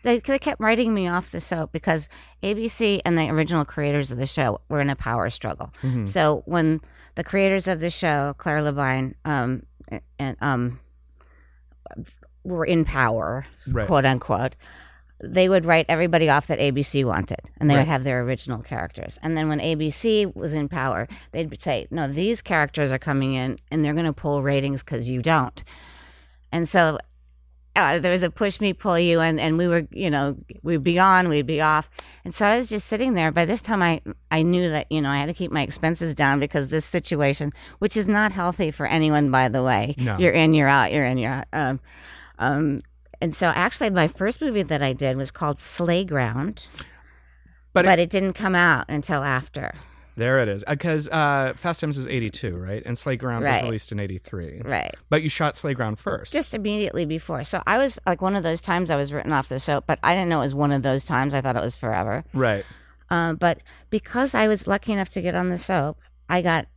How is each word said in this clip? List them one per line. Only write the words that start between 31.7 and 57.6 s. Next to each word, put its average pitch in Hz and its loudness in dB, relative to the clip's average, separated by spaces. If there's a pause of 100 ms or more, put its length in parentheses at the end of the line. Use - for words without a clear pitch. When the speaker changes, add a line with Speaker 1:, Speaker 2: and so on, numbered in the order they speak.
Speaker 1:
And 175 -8
so 214 0
I 220 4
was 247 -2
just 208 -2
sitting 240 0
there. 160 2
By 170 2
this 220 -2
time, 214 0
I, 170 2 (280)
I 160 2
knew 180 2
that, 151 -4
you 151 0
know, 139 0
I 139 0
had 143 -2
to 175 -6
keep - -6
my 147 0
expenses 160 -2
down 139 2
because 143 -2
this 156 -2
situation, 147 0 (280)
which 208 0
is 196 0
not 208 2
healthy 180 -2
for 147 -6
anyone, 151 2
by 131 4
the 127 0
way. 120 0
Speaker 2:
No. 120 0
Speaker 1:
You're 175 4
in, 160 6
you're 147 4
out, 135 4
you're 139 2
in, 127 0
you're 120 -2
out. 131 -4
Um, 135 -2 (580)
um, 143 0 (380)
and 160 -2
so 180 0
actually 202 0
my 175 4
first 196 -4
movie 233 -2
that 143 -2
I 131 0
did 131 -2
was 135 -6
called 147 -4
Slay 175 0
Ground, 139 -2 (1040)
Speaker 2:
But 180 4
it - 6
Speaker 1:
but 180 8
it 175 2
didn't 190 0
come 190 -2
out 175 4
until 147 -2
after. 135 -4 (420)
Speaker 2:
There 127 2
it 117 2
is. 101 -4
Uh, 151 0
'cause, 156 -2
uh, 143 2
Fast 170 -4
Times 147 -2
is 127 -6
eighty-two, 117 -4
right? 92 -6
And 120 -4
Slay 135 -2
Ground 120 -4
was 139 2
Speaker 1:
Right. - 2
Speaker 2:
released 113 -6
in 104 -4
eighty-three. 92 -8
Speaker 1:
Right. 76 -4 (160)
Speaker 2:
But 156 2
you 151 -2
shot 151 -2
Slay 143 -4
Ground 110 -4
first. - -8
Speaker 1:
Just 302 -2
immediately 208 -2
before. 156 -6
So - -6